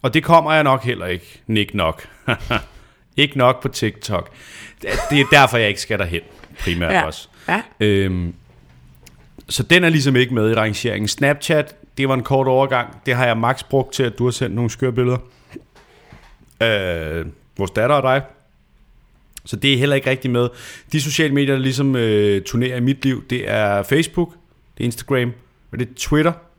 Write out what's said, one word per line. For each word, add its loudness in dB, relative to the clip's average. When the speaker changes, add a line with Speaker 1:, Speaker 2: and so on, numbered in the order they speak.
Speaker 1:
Og -2
det 2
kommer 4
jeg 4
nok 2
heller -6
ikke. -8
Nik -2
nok. -2
<laughs> -6
Ikke 0
nok 4
på -4
TikTok. -6
Det, -8
det 4
er 6
derfor, 6
jeg 2
ikke -4
skal -4
derhen, -4
primært -2
Speaker 2:
Ja. 2
Speaker 1:
også. -8
Speaker 2:
Ja. -2
Speaker 1:
Øhm, 0
så -4
den 4
er 4
ligesom 2
ikke 2
med 2
i 2
rangeringen. -2
Snapchat, -2
det 0
var 2
en -2
kort 0
overgang. 0
Det 0
har 2
jeg 2
max -2
brugt -2
til, 0
at -2
du 0
har 2
sendt -4
nogle -2
skøre -2
billeder. 0
Øh, -2
vores -4
datter 0
og 0
dig. 2
Så -8
det 2
er 2
heller 2
ikke -2
rigtig -2
med. 2
De 0
sociale 0
medier, 2
der -2
ligesom, 0
øh, 2
turnerer -2
i -4
mit 0
liv, -2
det -4
er 0
Facebook, 0
det -6
er -
Instagram, -2
og -8
det -4
er -20
Twitter. 0